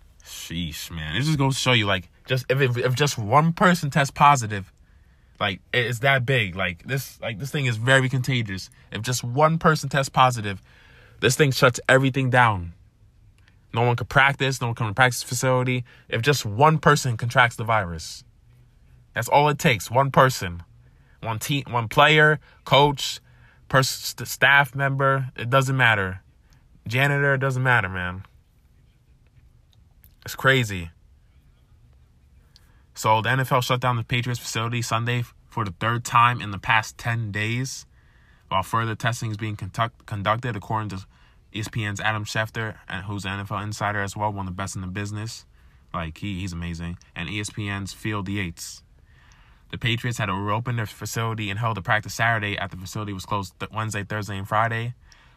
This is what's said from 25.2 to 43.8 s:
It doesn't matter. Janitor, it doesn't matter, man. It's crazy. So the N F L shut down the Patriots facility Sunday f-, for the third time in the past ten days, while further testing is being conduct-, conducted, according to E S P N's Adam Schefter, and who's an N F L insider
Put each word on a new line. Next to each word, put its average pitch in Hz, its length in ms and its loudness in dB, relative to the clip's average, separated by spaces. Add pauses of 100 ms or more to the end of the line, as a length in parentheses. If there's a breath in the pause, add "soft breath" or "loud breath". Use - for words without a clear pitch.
It 120 120 -6
doesn't 135 280 2
matter. 101 440 2 (640 soft breath)
Janitor, 139 500 2
it 135 40 -2
doesn't 131 240 -2
matter, 120 240 2
man. 92 380 -6 (2000)
It's - 100 -10
crazy. 104 560 0 (2000 soft breath)
So 110 220 2
the 110 80 -2
N 131 100 2
F 131 140 0
L 127 80 4
shut 123 180 0
down 123 160 0
the 113 80 -2
Patriots 123 380 -4
facility 117 400 -4
Sunday 117 380 -2
f-, 120 140 -8 (140)
for - 160 -6
the 87 160 -6
third 117 240 0
time 120 380 4
in 104 100 -8
the 98 60 -8
past 110 400 0
ten 113 340 -4
days, 113 540 -4 (640 soft breath)
while 95 120 0
further 113 320 -2
testing 113 380 -4
is 104 60 -6
being 107 180 -6
conduct-, 110 500 -6
conducted, 107 520 -2
according 107 320 -6
to 98 80 -8 (580 soft breath)
E 104 60 -6
S 107 80 -8
P 107 160 -6
N's 104 160 -6
Adam 107 240 -2
Schefter, 110 500 -6 (140)
and 95 160 -10
who's 101 180 -8
an 95 80 -6
N 98 80 -6
F 98 140 -8
L 101 60 -4
insider 104 420 -4